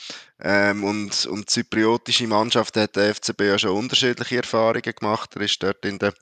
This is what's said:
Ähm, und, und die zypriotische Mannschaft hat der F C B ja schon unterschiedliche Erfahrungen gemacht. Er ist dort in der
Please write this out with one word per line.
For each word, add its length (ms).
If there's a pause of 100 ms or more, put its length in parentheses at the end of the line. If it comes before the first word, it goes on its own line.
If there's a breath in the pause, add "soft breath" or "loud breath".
(400 loud breath)
Ähm, 440
und, 420
und 140
die 60
zypriotische 840
Mannschaft 480
hat 200
der 140
F 100
C 140
B 120
ja 120
schon 180
unterschiedliche 640
Erfahrungen 600
gemacht. 360
Er 80
ist 200
dort 220
in 140
der 240